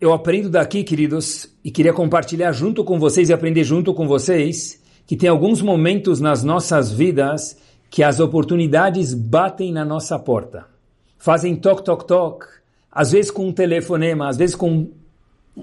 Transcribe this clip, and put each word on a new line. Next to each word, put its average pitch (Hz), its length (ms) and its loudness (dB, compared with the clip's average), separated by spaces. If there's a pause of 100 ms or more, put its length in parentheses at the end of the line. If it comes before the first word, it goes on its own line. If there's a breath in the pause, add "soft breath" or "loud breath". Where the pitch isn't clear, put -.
eu 165 120 4
aprendo 165 360 -2
daqui, 180 360 0
queridos, 151 680 -4 (120)
e - 80 -10
queria 165 200 4
compartilhar 170 600 0
junto 190 320 -2
com 175 160 -2
vocês 160 280 2
e 170 40 4
aprender 165 320 0
junto 165 280 0
com 156 140 -4
vocês 151 720 0 (280 soft breath)
que - 80 -2
tem 180 120 2
alguns 175 320 2
momentos 185 600 0
nas 143 240 0
nossas 151 480 0
vidas 147 640 -2 (320 soft breath)
que - 120 0
as 147 180 2
oportunidades 165 920 0
batem 170 580 -2
na 156 120 -4
nossa 151 340 -6
porta. 104 480 -4 (500)
Fazem 165 400 0
toc, 190 260 2
toc, 170 240 -2
toc, 175 380 0 (480)
às 143 200 0
vezes 208 180 4
com 190 160 -6
um 185 60 -4
telefonema, 165 760 -2
às 131 80 -4
vezes 175 180 0
com 165 360 -2 (720)